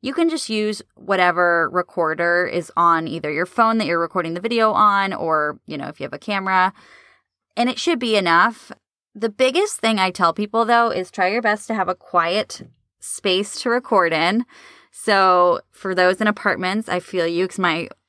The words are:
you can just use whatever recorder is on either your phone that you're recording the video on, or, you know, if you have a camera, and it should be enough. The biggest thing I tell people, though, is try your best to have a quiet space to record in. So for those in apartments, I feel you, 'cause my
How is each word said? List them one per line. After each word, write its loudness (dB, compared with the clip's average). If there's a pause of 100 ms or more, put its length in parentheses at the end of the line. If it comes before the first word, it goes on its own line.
you -6
can 2
just -4
use -4 (140)
whatever 2
recorder -2
is -6
on 2
either -6
your -2
phone 2
that -2
you're 0
recording -2
the -6
video 0
on, 2
or, -2
you -10
know, -8
if -14
you -10
have -10
a -12
camera, 0 (840)
and 0
it -8
should 0
be 0
enough. 2 (420)
The -4
biggest 0
thing 0
I 2
tell 0
people, -2
though, 2
is -6
try 0
your -2
best -2
to -2
have -2
a -2
quiet -2 (300)
space -4
to -2
record 2
in. 0 (440)
So 4 (100)
for -8
those 2
in 0
apartments, -2
I -2
feel -4
you, 0
'cause -10
my -2 (200)